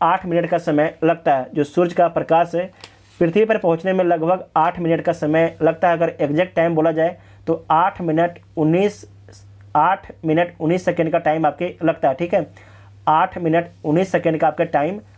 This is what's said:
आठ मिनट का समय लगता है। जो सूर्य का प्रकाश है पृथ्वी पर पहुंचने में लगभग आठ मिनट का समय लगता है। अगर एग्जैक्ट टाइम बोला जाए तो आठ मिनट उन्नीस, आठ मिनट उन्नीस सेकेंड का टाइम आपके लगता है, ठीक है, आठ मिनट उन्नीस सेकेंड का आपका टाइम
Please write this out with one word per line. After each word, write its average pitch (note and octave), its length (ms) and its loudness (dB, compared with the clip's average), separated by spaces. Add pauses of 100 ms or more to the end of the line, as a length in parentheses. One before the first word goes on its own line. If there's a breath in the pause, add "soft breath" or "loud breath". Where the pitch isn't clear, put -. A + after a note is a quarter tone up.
आठ F#3 240 2
मिनट E3+ 220 -2
का F3 100 0
समय D#3 360 0 (100)
लगता D#3+ 300 0
है। B2+ 200 -4
जो D3+ 100 0
सूर्य F3 300 0
का E3+ 140 2
प्रकाश E3+ 460 0
है F#3 160 -4 (500 loud breath)
पृथ्वी F3 240 2
पर A3 140 0
पहुंचने F3 340 0
में F#3 120 2
लगभग F3 400 0 (120)
आठ E3+ 240 2
मिनट E3 200 0
का E3 120 -2
समय D#3+ 500 0
लगता E3 260 2
है। E3+ 80 2
अगर E3 240 -2
एग्जैक्ट D#3 360 0
टाइम E3 180 2
बोला D#3+ 180 2
जाए D#3+ 240 -2 (300 soft breath)
तो E3 240 -4
आठ E3 300 2
मिनट E3+ 380 -2 (180)
उन्नीस, E3+ 480 0 (720)
आठ E3 360 0 (140)
मिनट E3 360 0
उन्नीस F3 240 -2
सेकेंड E3+ 280 -2
का E3+ 80 0
टाइम D#3 260 0
आपके E3 280 -4 (100)
लगता E3 240 0
है, C3 60 0
ठीक F3 200 -4
है, E3+ 120 0 (600 soft breath)
आठ E3 320 2
मिनट E3+ 320 0 (140)
उन्नीस E3+ 280 0
सेकेंड E3 280 0
का D#3+ 60 2
आपका D#3 200 0
टाइम E3+ 340 -2 (180 soft breath)